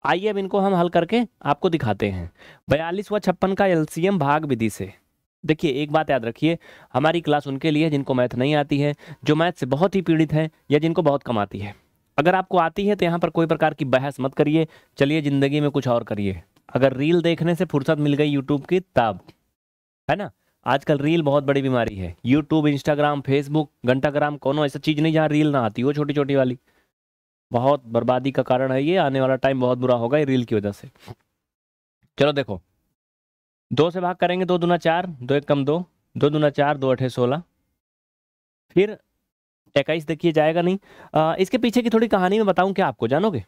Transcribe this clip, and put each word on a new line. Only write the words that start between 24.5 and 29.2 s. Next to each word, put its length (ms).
ऐसा 140
चीज़ 220
नहीं 120
जहाँ 140
रील 240
ना 100
आती 200
हो, 120
छोटी 200
छोटी 220
वाली। 220
बहुत 360
बर्बादी 440
का 120
कारण 280
है 120
ये, 140
आने 240